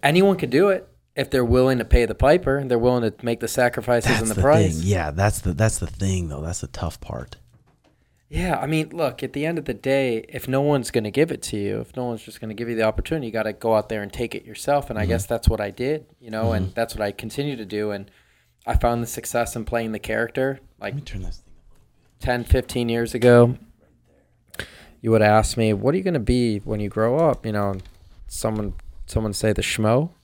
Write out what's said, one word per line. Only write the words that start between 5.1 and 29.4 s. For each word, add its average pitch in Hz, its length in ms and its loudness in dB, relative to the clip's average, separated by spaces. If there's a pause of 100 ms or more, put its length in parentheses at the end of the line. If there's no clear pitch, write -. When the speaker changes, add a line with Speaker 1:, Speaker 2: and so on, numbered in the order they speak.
Speaker 2:
that's 98 280 0
the, 90 140 -2
that's 110 240 2
the 87 80 -4
thing, 92 420 -4
though. 71 140 -8
That's 82 180 -8
the - 80 -8
tough - 320 -8
part. - 360 -12 (920)
Speaker 1:
Yeah, 170 320 -2
I 135 60 -4
mean, 156 260 0
look, 147 320 -4
at 120 80 -8
the 143 120 -4
end 165 140 -2
of 143 60 -8
the 127 100 -4
day, 131 540 0
if - 180 -10
no 131 140 0
one's 143 320 2
gonna 107 180 0
give 139 220 2
it - 120 -8
to - 120 -6
you, 101 240 -4
if - 160 -12
no 127 80 -4
one's 117 180 -6
just - 180 -20
gonna 110 140 -10
give 117 140 -8
you 117 80 -4
the 110 80 0
opportunity, 123 420 -2
you 107 60 -8
gotta 110 200 -2
go 113 220 0
out 104 140 2
there 107 140 -4
and 101 100 -8
take 117 240 -6
it - 80 -10
yourself. 139 460 -2
And 110 80 -6
I 107 40 0
Speaker 2:
Mm-hmm. 90 80 0
Speaker 1:
guess 113 160 0
that's 117 220 0
what 110 120 0
I 101 100 -4
did, 147 340 -4 (160)
you 117 100 -18
know, 113 220 0
and 92 140 0
Speaker 2:
Mm-hmm. 92 80 -10
Speaker 1:
that's 117 200 -2
what 110 80 -4
I 101 100 0
continue 143 440 -6
to 113 80 -10
do. 104 260 -4
And 101 180 -8 (580)
I 117 100 0
found 120 260 2
the 113 60 -4
success - 480 -4
in 113 80 -6
playing 117 280 -4
the 107 60 -6
character, 131 640 -4 (200)
like, 104 140 -8
Speaker 2:
Let - 20 -6
me 147 60 -8
turn 98 200 -10
this - 160 -8
thing - 200 -20
up - 140 -20
a - 20 -20
little - 440 -20
bit. - 60 -18
Speaker 1:
ten, 120 200 -2
fifteen 123 440 0
years 117 260 -2
ago. 120 420 6 (1500)
You 113 100 0
would 110 100 6
ask 107 340 4
me, 110 160 2
"What 110 220 0
are 190 40 0
you 190 60 -4
gonna 165 160 0
be 120 380 2
when 104 200 -6
you 104 120 -4
grow 117 280 0
up?" 156 280 0
You 110 60 -4
know, 101 180 0
and 95 120 -8 (460)
someone, 107 460 -4 (320)
someone 110 260 -2
say 107 200 0